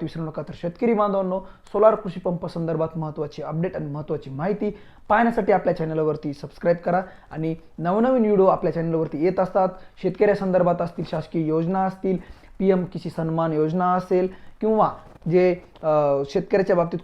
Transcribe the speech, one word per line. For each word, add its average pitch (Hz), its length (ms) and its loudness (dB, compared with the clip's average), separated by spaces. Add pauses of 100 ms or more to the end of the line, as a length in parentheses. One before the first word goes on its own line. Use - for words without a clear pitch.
विसरू 165 220 -8
नका. 156 180 -8
तर - 120 -12
शेतकरी 233 400 -2
बांधवांनो, 196 460 0
सोलार 214 560 2
कृषी 180 240 -8
पंप 180 260 -4
संदर्भात 160 520 -4
महत्त्वाची 151 440 -8
अपडेट 160 340 -4
आणि 156 100 -6
महत्त्वाची 147 440 -8
माहिती 202 480 -4 (320)
पाहण्यासाठी 233 420 2
आपल्या 180 260 2
चॅनलवरती 156 560 -2
सबस्क्राईब 170 440 -2
करा 175 240 0 (300)
आणि 160 240 -4 (220)
नवनवीन 220 480 2
व्हिडिओ 202 200 6
आपल्या 160 280 2
चॅनलवरती 160 520 -2
येत 190 140 0
असतात. 185 300 2 (320)
शेतकऱ्यासंदर्भात 180 800 2
असतील, 170 300 -6
शासकीय 160 360 -4
योजना 165 320 0
असतील, 190 380 -2 (420)
पीएम 185 260 2
कृषी 170 240 -10
सन्मान 160 440 -2
योजना 165 400 2
असेल 185 340 0 (340)
किंवा 214 300 2 (400)
जे, 180 240 4 (280)
अ, 147 460 2
शेतकऱ्याच्या 190 460 2
बाबतीत 170 280 0